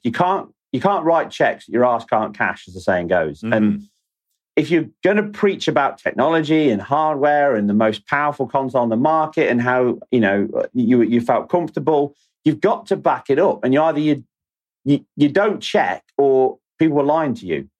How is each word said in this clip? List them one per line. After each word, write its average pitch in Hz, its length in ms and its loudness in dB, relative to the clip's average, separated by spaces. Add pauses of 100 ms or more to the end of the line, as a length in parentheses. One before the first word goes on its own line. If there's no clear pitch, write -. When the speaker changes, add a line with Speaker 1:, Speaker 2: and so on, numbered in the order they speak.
Speaker 1:
You 117 80 -2
can't, 180 360 -2 (220)
you 131 100 -4
can't 190 240 -2
write 160 280 0
checks - 340 -2
that - 60 -16
your 120 120 2
ass 117 200 0
can't 110 320 -4
cash, 92 320 -6
as 90 60 -20
the 92 60 -14
saying 90 280 -2
goes. 80 320 -2
Speaker 2:
Mm-hmm. 113 120 -4
Speaker 1:
And 107 300 0 (720)
if 147 160 -2
you're 165 160 0 (160)
gonna 202 220 2
preach 202 420 -2
about 139 320 -2
technology 151 720 0
and 101 100 -2
hardware 147 760 0
and 104 120 0
the 101 60 0
most 110 320 0
powerful 143 400 -2
console 135 360 -2
on 117 80 0
the 110 60 0
market 156 540 0
and 120 100 0
how, 123 380 0 (140)
you 127 80 2
know, 101 280 0 (240)
you, 120 300 2
you 117 180 2
felt 117 280 -2
comfortable, 156 640 -2 (300)
you've 151 160 0
got 220 260 0
to 190 100 -2
back 143 320 -4
it 139 120 2
up. 131 240 0
And 127 100 2
you 151 80 2
either, 160 160 0
you, 147 240 0 (600)
you, 139 200 0 (120)
you 143 120 2
don't 196 320 0
check 95 440 -2 (120)
or 131 420 2 (200)
people 156 180 2
were 147 60 2
lying 147 320 0
to 95 120 -14
you. 73 220 -6 (120)